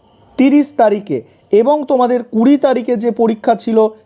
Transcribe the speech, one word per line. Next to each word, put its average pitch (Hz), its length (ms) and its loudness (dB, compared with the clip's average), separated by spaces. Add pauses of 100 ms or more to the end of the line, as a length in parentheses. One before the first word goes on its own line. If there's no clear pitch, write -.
(360)
তিরিশ 277 400 2
তারিখে 208 460 -2 (280)
এবং 269 340 2
তোমাদের 247 380 0
কুড়ি 240 340 2
তারিখে 254 400 -2
যে 226 140 -2
পরীক্ষা 226 440 -2
ছিল, 220 340 0 (180)